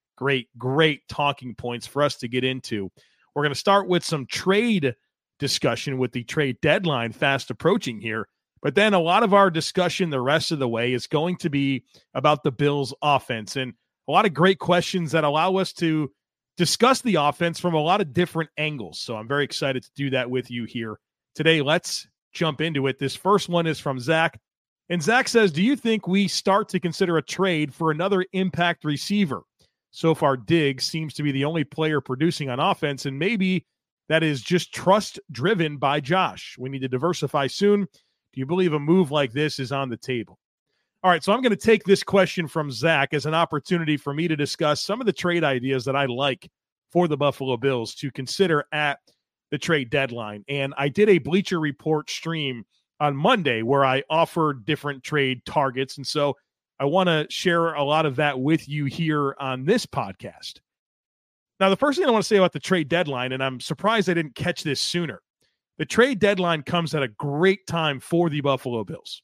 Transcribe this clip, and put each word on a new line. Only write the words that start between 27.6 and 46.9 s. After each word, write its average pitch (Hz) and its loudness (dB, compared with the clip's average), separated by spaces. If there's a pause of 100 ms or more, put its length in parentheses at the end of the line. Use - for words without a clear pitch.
for 160 0
another 185 0
impact 175 0
receiver? 151 0 (500)
So 160 2
far, 139 2
Diggs 139 0
seems 156 -6
to 147 -6
be 143 0
the 135 0
only 156 -2
player 156 -2
producing 147 -2
on 127 -2
offense, 151 -2
and 135 -6
maybe 185 0 (420)
that 160 4
is 147 0
just 170 0
trust - 0 (140)
driven 156 0
by 143 0
Josh. 143 -2
We 127 -8
need 135 -8
to 135 -2
diversify 139 -2
soon. 202 2
Do - -12
you 131 -4
believe 175 0
a 151 0
move 156 4
like 143 0
this 147 -2
is 131 -6
on 139 -4
the 113 -6
table?" 120 -6 (640)
All 185 2
right, 165 -4
so 196 0
I'm 254 0
gonna 233 0
take 220 2
this 196 2
question 185 0
from 147 -6
Zach 139 0
as 147 -4
an 156 -2
opportunity 160 -2
for 139 -6
me 160 -2
to 160 -2
discuss 147 -2
some 214 -4
of 262 -6
the 202 2
trade 175 -2
ideas 131 -2
that 135 -2
I 139 2
like 135 -4 (420)